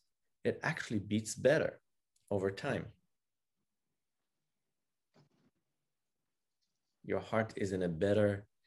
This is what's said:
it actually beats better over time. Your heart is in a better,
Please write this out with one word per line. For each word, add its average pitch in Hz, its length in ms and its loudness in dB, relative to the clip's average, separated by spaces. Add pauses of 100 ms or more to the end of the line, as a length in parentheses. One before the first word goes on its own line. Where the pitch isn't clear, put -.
(420)
it - 200 -2
actually 127 380 -2
beats 104 340 -2
better - 460 2 (500)
over 98 200 0
time. 110 360 -4 (4000)
Your 95 160 -2
heart 110 360 0
is 98 160 -2
in 92 100 0
a 87 80 2
better, 101 560 2 (200)